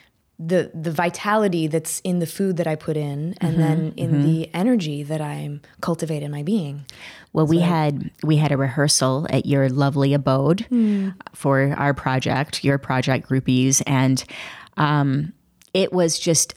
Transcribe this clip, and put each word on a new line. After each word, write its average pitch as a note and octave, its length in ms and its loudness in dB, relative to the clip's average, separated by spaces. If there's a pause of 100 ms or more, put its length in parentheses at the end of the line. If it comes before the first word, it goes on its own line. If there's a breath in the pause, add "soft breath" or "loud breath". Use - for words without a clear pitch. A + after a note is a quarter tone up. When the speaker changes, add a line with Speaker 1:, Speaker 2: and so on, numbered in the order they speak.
(400 soft breath)
Speaker 1:
the, E3+ 340 0
the E3 180 -6
vitality F3 760 0
that's D#3 340 -4
in F3+ 180 -2
the E3 60 -2
food F#3+ 320 -2
that E3+ 100 -2
I D#3 80 -2
put D#3 220 -6
in, D3 440 -6
and D#3 160 0
Speaker 2:
Mm-hmm, D#3+ 40 2
Speaker 1:
then D#3 360 0
in - 140 -2
Speaker 2:
mm-hmm. C#3+ 120 4
Speaker 1:
the D#3+ 320 2
energy E3+ 480 0
that D#3 180 -6
I'm D3 400 -8 (200 soft breath)
cultivate D#3+ 420 -4
in D3 80 -6
my D3 100 -6
being. D3 440 -4 (480 loud breath)
Speaker 2:
Well, D#3 120 2
we D#3+ 140 4
Speaker 1:
So E3+ 60 4
Speaker 2:
had, D#3 460 0 (120)
we D3+ 140 4
had D3+ 160 4
a C3+ 40 0
rehearsal C3+ 720 2
at C3+ 160 0
your C#3 240 2
lovely C#3 440 2
abode C#3 580 2
Speaker 1:
Mm. G3+ 440 0 (180)
Speaker 2:
for C#3 440 2
our C#3+ 160 2
project, C3 720 -2
your C#3 140 2
project C3 520 -2
groupies, C3 560 2
and, C3 380 2 (540 loud breath)
um, D3 560 0 (400)
it F#3+ 200 0
was E3+ 240 2
just - 400 0